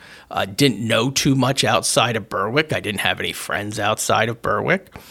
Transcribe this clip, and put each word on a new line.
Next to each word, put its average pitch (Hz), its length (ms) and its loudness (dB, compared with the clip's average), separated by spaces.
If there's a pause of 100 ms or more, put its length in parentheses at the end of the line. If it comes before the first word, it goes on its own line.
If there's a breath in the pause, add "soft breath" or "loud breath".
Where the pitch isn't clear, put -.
(300 loud breath)
Uh, 98 140 -2
didn't 117 420 0
know 113 260 2
too 135 240 2
much 131 280 2
outside 117 540 2
of 101 100 -6
Berwick. 117 460 -2
I 92 80 -2
didn't 101 200 -4
have 92 180 0
any 90 120 -4
friends 104 480 -6
outside 107 480 2
of 117 140 -6
Berwick. 104 520 -2 (180 loud breath)